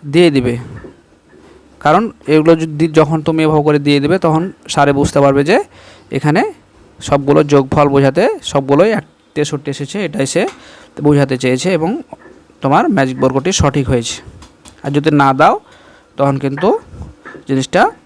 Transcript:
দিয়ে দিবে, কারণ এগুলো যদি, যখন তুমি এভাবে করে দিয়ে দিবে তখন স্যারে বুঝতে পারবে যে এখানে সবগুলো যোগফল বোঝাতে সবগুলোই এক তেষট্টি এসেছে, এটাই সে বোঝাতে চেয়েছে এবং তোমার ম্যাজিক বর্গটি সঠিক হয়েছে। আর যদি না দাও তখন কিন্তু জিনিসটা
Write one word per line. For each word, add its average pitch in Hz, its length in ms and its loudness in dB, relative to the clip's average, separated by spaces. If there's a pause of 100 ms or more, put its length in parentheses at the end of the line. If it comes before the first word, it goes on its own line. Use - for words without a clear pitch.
(140)
দিয়ে 170 220 4
দিবে, 123 180 0 (1300)
কারণ 165 200 2 (300)
এগুলো 156 180 4 (100)
যদি, 156 240 -4 (140)
যখন 156 180 2 (100)
তুমি 160 180 -2
এভাবে 156 220 2
করে 147 200 2
দিয়ে 143 160 2
দিবে 156 120 0 (100)
তখন 160 160 2 (320)
স্যারে 143 260 2
বুঝতে 143 240 0
পারবে 139 260 2
যে 226 80 2 (600)
এখানে 151 240 0 (640)
সবগুলো 143 320 2 (140)
যোগফল 143 420 2
বোঝাতে 139 280 2 (280)
সবগুলোই 143 380 2 (100)
এক - 60 -14 (300)
তেষট্টি 151 400 -6
এসেছে, 143 220 -10 (100)
এটাই 135 260 -4
সে 170 80 2 (640)
বোঝাতে 143 380 2
চেয়েছে 131 340 0
এবং 160 120 -2 (720)
তোমার 151 200 2 (120)
ম্যাজিক 131 280 -2
বর্গটি 135 280 0 (100)
সঠিক 143 300 0
হয়েছে। 120 240 -2 (680)
আর 139 120 -6
যদি 147 140 0 (120)
না 139 80 4 (100)
দাও 185 160 4 (600)
তখন 139 260 0
কিন্তু 139 240 -2 (800)
জিনিসটা 135 340 -2 (240)